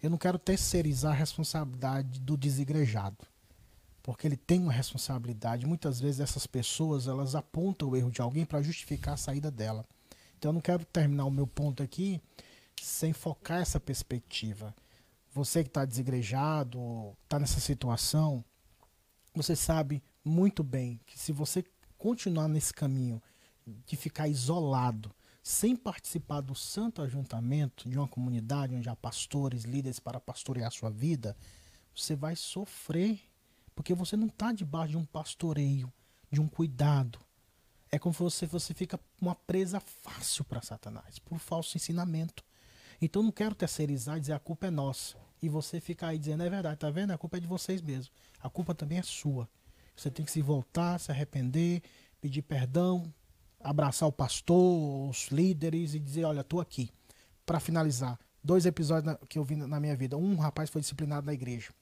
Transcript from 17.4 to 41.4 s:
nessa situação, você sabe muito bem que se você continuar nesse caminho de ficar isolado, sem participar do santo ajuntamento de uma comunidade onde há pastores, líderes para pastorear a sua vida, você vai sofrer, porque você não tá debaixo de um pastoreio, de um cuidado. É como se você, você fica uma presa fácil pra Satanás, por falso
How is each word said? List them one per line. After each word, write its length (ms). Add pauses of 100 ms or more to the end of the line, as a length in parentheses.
nessa 200
situação, 840 (880)
você 220
sabe 460 (200)
muito 400
bem 440
que 120
se 140
você 320 (320)
continuar 500
nesse 280
caminho 480 (640)
de 100
ficar 320
isolado, 840 (320)
sem 320
participar 680
do 140
santo 480
ajuntamento 840
de 100
uma 100
comunidade 680
onde 140
há 80
pastores, 680
líderes 340
para 220
pastorear 480
a 20
sua 180
vida, 480 (580)
você 220
vai 180
sofrer, 880 (540)
porque 180
você 240
não 120
tá 240
debaixo 400
de 40
um 80
pastoreio, 880 (380)
de 100
um 80
cuidado. 720 (720)
É 80
como 160
se 60
você, 260
você 260
fica 260 (220)
uma 140
presa 460
fácil 640
pra 180
Satanás, 560
por 200
falso 380